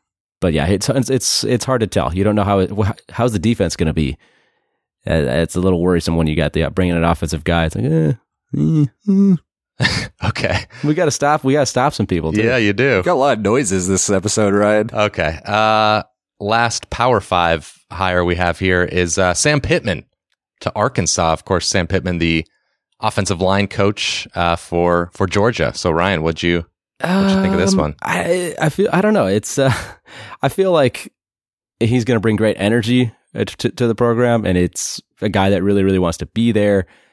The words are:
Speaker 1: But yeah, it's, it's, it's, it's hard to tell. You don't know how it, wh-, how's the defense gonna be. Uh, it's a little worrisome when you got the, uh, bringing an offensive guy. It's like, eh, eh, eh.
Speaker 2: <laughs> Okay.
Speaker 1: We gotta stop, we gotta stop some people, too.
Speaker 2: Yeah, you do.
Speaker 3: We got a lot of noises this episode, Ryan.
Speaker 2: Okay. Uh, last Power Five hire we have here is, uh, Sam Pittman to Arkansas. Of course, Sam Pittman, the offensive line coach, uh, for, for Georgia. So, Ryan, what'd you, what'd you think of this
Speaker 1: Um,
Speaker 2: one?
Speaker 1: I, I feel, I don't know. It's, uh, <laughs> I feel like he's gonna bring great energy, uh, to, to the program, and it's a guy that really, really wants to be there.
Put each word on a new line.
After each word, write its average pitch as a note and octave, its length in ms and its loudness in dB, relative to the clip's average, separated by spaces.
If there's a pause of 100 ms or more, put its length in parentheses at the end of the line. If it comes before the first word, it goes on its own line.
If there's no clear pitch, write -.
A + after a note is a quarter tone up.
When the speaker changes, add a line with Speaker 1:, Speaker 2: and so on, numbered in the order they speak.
(400)
Speaker 1:
But F2 140 0
yeah, D2 140 0
it's, - 220 0
it's, B2+ 200 -2
it's, - 360 -2
it's A#2 200 -2
hard B2+ 160 0
to G#2 60 0
tell. D#2 260 -2
You F#2+ 100 -2
don't G#2 120 2
know G#2 80 2
how G2 160 2
it, F#2 120 0
wh-, G#2 200 0 (180)
how's A#2+ 240 -2
the G2 60 -2
defense G2+ 360 0
gonna D#2+ 180 -2
be. C#2+ 240 -2 (920)
Uh, - 60 -2
it's D2+ 420 0
a F2+ 60 0
little F2+ 200 2
worrisome F2 340 0
when E2 120 2
you D2+ 80 -2
got D2+ 180 0
the, D#2+ 100 0
uh, C#2+ 60 -2
bringing F2+ 260 0
an E2 80 0
offensive E2 400 -2
guy. E2+ 220 0
It's D#2+ 100 -4
like, A2 100 -4
eh, C#3+ 280 0 (440)
eh, D3+ 280 2 (240)
eh. G3 260 4 (440)
Speaker 2:
<laughs> - 440 -4
Okay. - 420 -2 (180)
Speaker 1:
We D3+ 100 0
gotta D#3+ 180 0
stop, D3 320 -2
we C3+ 100 2
gotta C#3+ 120 2
stop C3+ 280 0
some G2+ 140 -2
people, D#2+ 240 -2
too. G#2 120 0
Speaker 2:
Yeah, B2 140 2
you G#2 160 2
do. A#2+ 240 2
Speaker 3:
We F2+ 60 0
got F3 100 0
a - 20 2
lot C3+ 220 2
of A2 60 -6
noises G2 440 0
this F#2+ 220 0
episode, G2+ 440 0
Ryan. G#2 400 2
Speaker 2:
Okay. G2+ 520 -2
Uh, G#2+ 580 2 (360)
last A2+ 500 -2
Power A#2 320 0
Five E2 520 0 (180)
hire F2+ 320 0
we F2 120 0
have F2 240 -2
here F2+ 240 2
is, F2 340 -2
uh, F2+ 160 2
Sam D3+ 280 0
Pittman G2+ 440 -2 (560)
to - 140 -4
Arkansas. F#2 580 0
Of - 120 -4
course, F2+ 220 -2
Sam F2+ 200 0
Pittman, F2+ 320 -2
the E2 260 0 (540)
offensive G2 420 -2
line G2 260 2
coach, - 680 -2
uh, E2+ 200 0
for, F2 580 0
for F#2+ 140 0
Georgia. G2+ 460 0
So, - 180 -2
Ryan, E2+ 320 0
what'd E2 200 -2
you, E2+ 220 0 (360)
what'd G3 300 0
you F#3+ 100 2
think F#3+ 120 0
of F#3+ 60 0
this F#3+ 140 2
Speaker 1:
Um, F#3+ 60 2
Speaker 2:
one? - 220 -2
Speaker 1:
I, F3 600 -4
I D3+ 80 2
feel, F#3+ 240 -2
I F3 80 2
don't G#3+ 120 2
know. C3+ 140 2
It's, G#2 320 -2
uh, C3 140 2 (340)
<laughs> - 340 -16
I C3+ 80 0
feel F#3+ 220 0
like C#3+ 400 0 (680)
he's A#2 260 2
gonna A#2 160 0
bring G#2+ 160 2
great G#2+ 220 2
energy, A#2 520 2 (240)
uh, G#2+ 100 -2
to, - 260 -6
to A#2+ 160 -2
the A2+ 80 0
program, A#2+ 500 2
and F2+ 120 2
it's - 440 -2 (200)
a G#2+ 80 -2
guy G2 200 2
that F#2+ 140 2
really, G2+ 200 2
really F#2+ 160 2
wants E2+ 200 0
to E2 80 -8
be A#2 260 0
there. G2+ 320 2 (280)